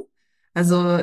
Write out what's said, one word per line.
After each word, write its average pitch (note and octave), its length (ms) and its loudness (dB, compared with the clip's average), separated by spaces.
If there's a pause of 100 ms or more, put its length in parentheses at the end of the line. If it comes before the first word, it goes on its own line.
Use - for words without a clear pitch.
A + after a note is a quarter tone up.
(540)
also F3 500 0